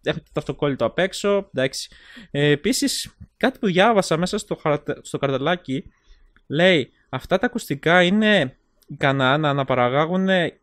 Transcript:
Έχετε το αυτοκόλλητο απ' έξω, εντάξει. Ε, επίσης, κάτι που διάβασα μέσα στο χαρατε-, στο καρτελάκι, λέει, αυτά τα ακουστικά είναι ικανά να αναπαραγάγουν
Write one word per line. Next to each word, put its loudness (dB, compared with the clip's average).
Έχετε -4
το -6
αυτοκόλλητο -2
απ' -2
έξω, -2
εντάξει. -4
Ε, 2
επίσης, -2
κάτι -2
που -4
διάβασα 2
μέσα -2
στο -6
χαρατε-, -4
στο -10
καρτελάκι, -4
λέει, 2
αυτά -4
τα -2
ακουστικά 0
είναι 2
ικανά 0
να 0
αναπαραγάγουν 0